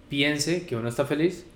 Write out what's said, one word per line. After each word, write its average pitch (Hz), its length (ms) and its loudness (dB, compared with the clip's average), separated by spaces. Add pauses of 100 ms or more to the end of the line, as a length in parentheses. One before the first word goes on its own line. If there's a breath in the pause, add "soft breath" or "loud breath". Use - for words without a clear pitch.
piense 147 580 0
que 123 100 -4
uno 117 120 -2
está 143 180 0
feliz, 156 500 0